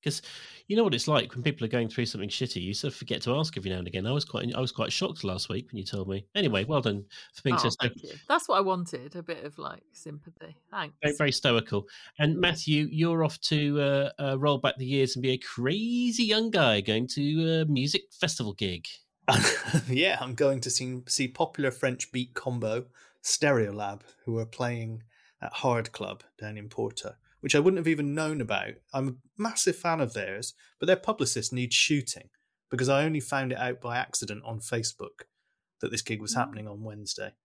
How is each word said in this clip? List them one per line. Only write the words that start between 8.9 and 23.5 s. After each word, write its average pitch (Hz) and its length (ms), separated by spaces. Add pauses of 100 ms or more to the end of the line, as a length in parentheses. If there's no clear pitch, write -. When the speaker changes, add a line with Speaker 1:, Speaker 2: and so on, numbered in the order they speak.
Speaker 2:
a 175 60
bit 170 240
of, 147 140
like, - 240 (100)
sympathy. 160 600 (160)
Thanks. 165 320
Speaker 1:
Very, 147 140
very 147 140
stoical. 113 560 (300)
And 156 220
Matthew, 156 500
you're 165 340
off 156 180
to, 147 380
uh, 139 300 (100)
uh, 135 200
roll 143 180
back 135 220
the 131 80
years 135 280
and 127 60
be 131 120
a 127 40
crazy 226 840
young 220 260
guy 131 320
going 110 280
to 160 520
a 160 40
music 143 460
festival 110 420
gig. 90 340 (400)
Speaker 3:
<laughs> - 80 (520)
Yeah, 143 320
I'm 127 140
going 139 280
to 127 100
see, 127 360
see 131 200
popular 147 420
French 127 420
beat 123 220
combo 120 520 (380)
Stereolab, 104 800 (240)